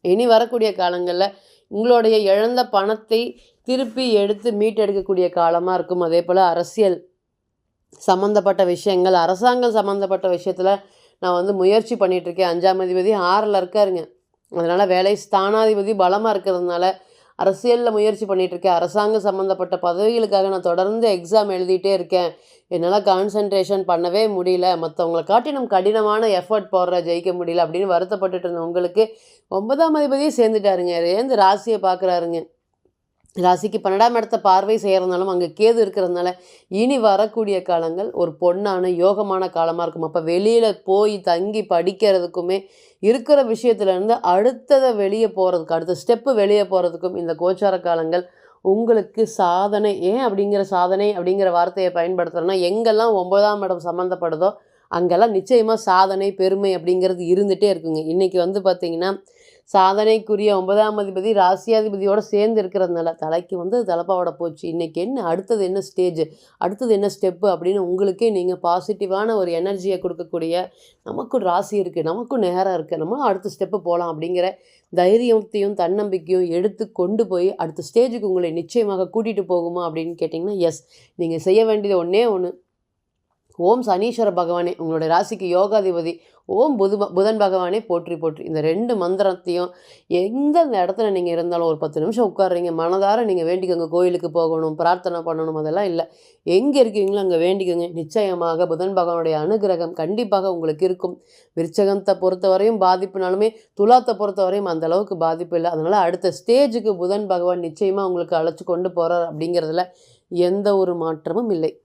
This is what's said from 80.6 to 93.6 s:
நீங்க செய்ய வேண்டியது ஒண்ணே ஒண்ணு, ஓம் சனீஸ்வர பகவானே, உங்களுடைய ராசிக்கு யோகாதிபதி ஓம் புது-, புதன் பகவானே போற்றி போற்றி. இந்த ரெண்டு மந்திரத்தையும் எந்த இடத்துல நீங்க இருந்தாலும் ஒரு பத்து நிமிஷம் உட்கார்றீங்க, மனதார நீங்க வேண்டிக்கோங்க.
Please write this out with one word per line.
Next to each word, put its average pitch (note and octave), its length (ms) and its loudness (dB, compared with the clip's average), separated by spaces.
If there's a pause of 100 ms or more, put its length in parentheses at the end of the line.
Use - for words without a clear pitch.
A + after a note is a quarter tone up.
நீங்க E3 180 -2
செய்ய F#3+ 280 4
வேண்டியது G3+ 340 0
ஒண்ணே F3+ 300 2
ஒண்ணு, F3+ 220 -2 (1080)
ஓம் A3 240 4
சனீஸ்வர A3 500 0
பகவானே, F3 440 -2
உங்களுடைய D#3+ 340 -2
ராசிக்கு F#3+ 400 0
யோகாதிபதி F#3 600 0 (380)
ஓம் B3+ 280 2
புது-, G3 200 0 (160)
புதன் G#3 280 2
பகவானே F#3+ 440 0
போற்றி E3+ 320 -4
போற்றி. D#3 260 -6
இந்த D#3 180 -4
ரெண்டு G3 340 -2
மந்திரத்தையும் F3+ 760 -2 (480)
எந்த C4+ 380 0 (160)
இடத்துல G3 380 0
நீங்க F3+ 200 -2
இருந்தாலும் E3+ 380 -2
ஒரு D#3 80 -2
பத்து D#3 220 -4
நிமிஷம் G#3 300 0
உட்கார்றீங்க, F3+ 440 0
மனதார G3 520 0
நீங்க F3+ 180 0
வேண்டிக்கோங்க. F3+ 460 -2